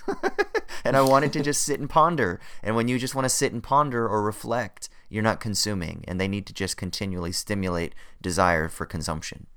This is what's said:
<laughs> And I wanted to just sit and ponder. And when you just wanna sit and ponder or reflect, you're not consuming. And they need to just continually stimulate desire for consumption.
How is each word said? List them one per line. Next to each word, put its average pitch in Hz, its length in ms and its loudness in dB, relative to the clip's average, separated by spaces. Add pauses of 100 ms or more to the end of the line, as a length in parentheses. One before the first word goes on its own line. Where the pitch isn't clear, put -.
<laughs> 403 60 -2 (720)
And 123 100 4
I 135 60 8
wanted 135 320 6
to 151 80 0
just 143 220 0
sit 147 180 0
and 143 80 -4
ponder. 151 500 4 (240)
And 110 120 0
when 117 120 2
you 123 100 2
just 127 180 -4
wanna 131 140 0
sit - 220 2
and 110 100 -6
ponder 131 460 2
or 107 140 2
reflect, 107 680 -4 (220)
you're 107 140 -2
not 107 180 2
consuming. 92 640 -4
And 90 140 -2
they 98 80 2
need 98 180 -2
to - 60 -14
just - 240 -4
continually 90 560 -4
stimulate 92 600 -2 (280)
desire 87 480 4
for - 160 -8
consumption. 80 720 -8